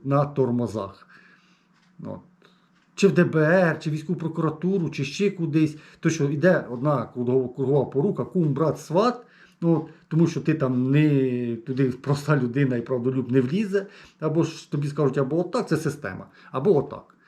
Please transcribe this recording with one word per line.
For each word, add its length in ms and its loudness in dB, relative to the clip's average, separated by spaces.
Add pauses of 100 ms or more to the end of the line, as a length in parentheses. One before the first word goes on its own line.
на 200 2
тормозах. 840 -2 (960)
От. 160 -12 (760)
Чи 120 4
в 40 2
Д 120 6
Б 140 0
Р, 420 4
чи 100 -6
в 20 -2
військову 260 -6
прокуратуру, 720 -2
чи 140 -4
ще 260 -2
кудись. 460 0 (240)
То, 100 0
що 140 -2
йде 460 2
одна 360 -2
кругова, 420 0
кругова 360 0
порука, 400 -2
кум, 300 0
брат, 260 0
сват, 460 0 (340)
ну, 280 0 (200)
тому 180 4
що 140 -2
ти 140 0
там 360 0
не, 640 2
туди 340 -2
проста 460 -2
людина 400 0
і 60 -2
правдолюб 500 -2
не 80 4
влізе, 460 0 (340)
або 240 0
ж 260 -8
тобі 180 -2
скажуть, 300 0
або 220 0
отак, 280 -4
це 80 0
система, 500 -6 (260)
або 240 2
отак. 400 -4 (120)